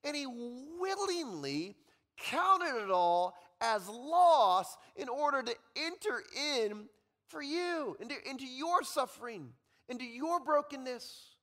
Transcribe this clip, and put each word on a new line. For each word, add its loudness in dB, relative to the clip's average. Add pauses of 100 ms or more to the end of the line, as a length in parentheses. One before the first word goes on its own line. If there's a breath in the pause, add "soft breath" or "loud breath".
And -2
he -4
willingly -4 (400 soft breath)
counted 2
it -2
all 4 (260 loud breath)
as 0
loss 6 (220 loud breath)
in -6
order 2
to -4 (220)
enter -4 (120)
in -2 (380)
for -10
you, -4
into, -8 (120)
into -8
your 2
suffering, -4 (380)
into -6
your 0
brokenness. -2